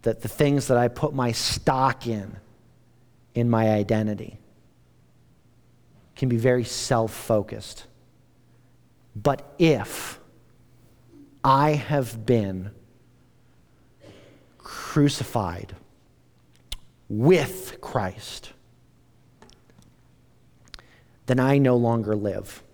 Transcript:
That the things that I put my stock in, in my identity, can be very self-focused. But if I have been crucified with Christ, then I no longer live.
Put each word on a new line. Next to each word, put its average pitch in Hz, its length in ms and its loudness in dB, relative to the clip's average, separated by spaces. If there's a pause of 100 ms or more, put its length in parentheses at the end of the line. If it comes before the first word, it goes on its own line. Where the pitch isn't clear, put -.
That 113 180 -2
the - 80 -8
things 143 400 0
that 123 100 4
I 120 80 2
put 151 260 -2
my 127 200 0
stock - 720 0
in, 107 300 -6 (960)
in 120 160 2
my 113 200 4
identity, 107 680 -2 (1800)
can 131 140 -2
be 120 80 2
very 123 260 2
self-focused. 110 1200 -2 (1300)
But 135 420 -2
if 143 600 0 (1200)
I 139 300 4
have 127 520 -4
been 98 460 0 (1900)
crucified 110 1160 -2 (1300)
with 131 720 2
Christ, - 720 -8 (2750)
then 127 120 2
I 135 200 4
no 127 180 6
longer 117 400 2
live. 101 460 -6 (120)